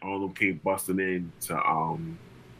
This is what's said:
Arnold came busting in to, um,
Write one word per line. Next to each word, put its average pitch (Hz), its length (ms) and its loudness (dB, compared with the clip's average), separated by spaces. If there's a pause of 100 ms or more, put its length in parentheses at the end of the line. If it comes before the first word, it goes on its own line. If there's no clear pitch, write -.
Arnold 98 340 -2
came 92 280 2
busting 95 360 2
in 90 320 0 (100)
to, 78 220 0
um, 80 540 0 (420)